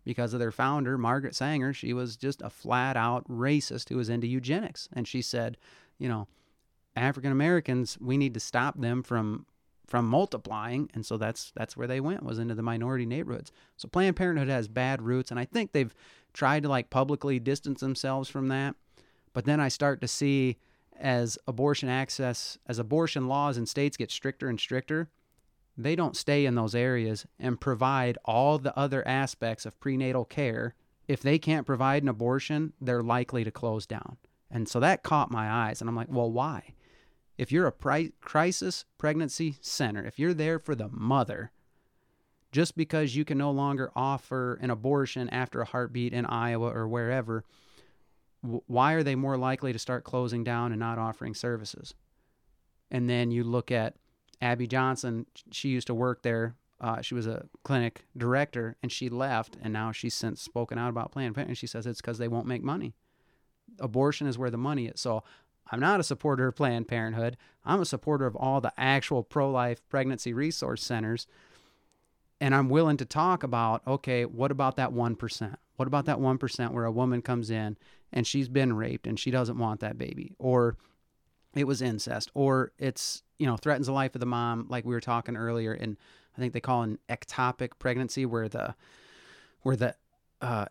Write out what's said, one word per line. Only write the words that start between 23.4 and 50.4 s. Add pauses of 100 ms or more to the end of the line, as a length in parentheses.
in
states
get
stricter
and
stricter, (680)
they
don't
stay
in
those
areas (140)
and
provide
all
the
other
aspects
of
prenatal
care. (340)
If
they
can't
provide
an
abortion,
they're
likely
to
close
down. (320)
And
so
that
caught
my
eyes,
and
I'm
like,
"Well,
why?" (640)
If
you're
a
pri-,
crisis (140)
pregnancy
center,
if
you're
there
for
the
mother, (1000)
just
because
you
can
no
longer
offer
an
abortion
after
a
heartbeat
in
Iowa
or
wherever, (960)
w-,
why
are
they
more
likely
to
start
closing